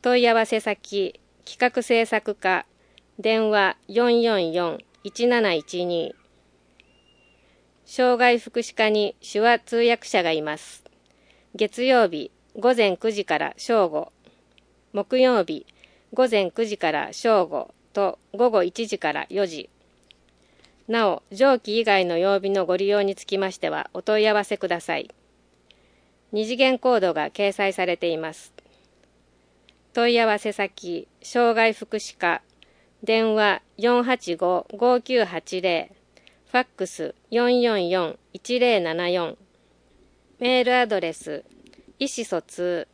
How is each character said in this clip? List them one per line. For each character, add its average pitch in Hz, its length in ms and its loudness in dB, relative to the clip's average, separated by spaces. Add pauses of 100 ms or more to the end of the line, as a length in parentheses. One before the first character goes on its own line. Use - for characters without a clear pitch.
問 247 200 4
い 240 60 4
合 233 60 6
わ 226 120 4
せ 220 140 -2
先、 202 600 -6 (260)
企 - 300 -2
画 247 80 -2
制 233 220 2
作 214 280 -4
課、 185 320 -2 (540)
電 220 300 2
話 202 280 2 (100)
四 233 340 2
四 202 300 0
四 170 280 -2 (240)
一 233 240 -4
七 226 260 2
一 175 320 -4
二。 170 300 -4 (1700)
障 247 320 2
害 240 220 4
福 233 220 -6
祉 - 120 -10
課 220 160 2
に 214 320 0
手 - 180 -6
話 233 200 4
通 - 180 -6
訳 233 300 0
者 185 160 0
が 170 80 0
い 156 100 -2
ま 151 160 -6
す。 - 260 -20 (680)
月 214 300 -4
曜 247 240 4
日、 156 240 -6 (260)
午 240 160 2
前 208 220 2
九 226 160 -2
時 202 140 -4
か 156 120 0
ら 147 200 -4
正 208 320 2
午。 156 220 -6 (840)
木 202 260 -2
曜 247 240 4
日、 156 220 -8 (480)
午 254 160 2
前 202 220 0
九 226 140 -2
時 208 120 -6
か 160 140 0
ら 147 200 -4
正 214 340 2
午 - 280 -8 (180)
と 202 260 -2 (160)
午 240 160 2
後 208 140 2
一 214 240 -4
時 196 100 -6
か 151 140 -4
ら 147 180 -6
四 196 160 -2
時。 160 240 -12 (1160)
な 226 220 2
お、 - 220 -4
上 247 280 4
記 214 200 -2
以 233 40 0
外 196 220 2
の 170 120 -2
曜 196 220 2
日 196 100 -4
の 196 160 0
ご 180 120 0
利 196 100 -2
用 202 140 2
に 196 140 -2
つ - 100 -20
き 190 120 -4
ま 190 140 -2
し - 60 -16
て 160 120 -4
は、 156 240 -6
お 180 80 -10
問 214 200 0
い 214 60 4
合 214 80 2
わ 208 80 2
せ 202 140 -6
く 185 100 -6
だ 170 120 -2
さ 160 180 -6
い。 - 120 -8 (1200)
二 214 140 -2
次 240 100 -4
元 262 240 2
コ 254 160 2
ー 220 40 2
ド 180 140 0
が 151 160 -4
掲 202 220 -2
載 196 220 -2
さ 185 120 -2
れ 175 120 -2
て 175 100 -4
い 160 100 -2
ま 160 160 -8
す。 - 200 -20 (1400)
問 240 200 2
い 233 40 4
合 226 100 4
わ 208 120 2
せ 214 140 -4
先、 180 540 -8 (140)
障 240 320 2
害 226 200 2
福 220 240 -10
祉 - 200 -12
課、 170 240 -2 (600)
電 220 320 0
話 208 260 2 (160)
四 240 260 2
八 240 320 -2
五 180 360 -2
五 240 300 2
九 240 240 0
八 180 340 -8
零、 175 320 -2 (580)
フ 247 80 -2
ァ 254 60 2
ッ - 40 -6 (100)
ク 190 100 -6
ス - 280 -10 (140)
四 240 320 2
四 208 280 0
四 175 280 -2 (140)
一 240 280 -4
零 240 200 4
七 170 300 -2
四、 175 280 -4 (1040)
メ 254 220 2
ー - 20 2
ル 247 140 2
ア 247 100 2
ド 208 120 -2
レ 170 140 -4
ス、 - 300 -12 (560)
意 269 60 -2
思 233 200 -8
疎 170 160 -6
通 175 520 -6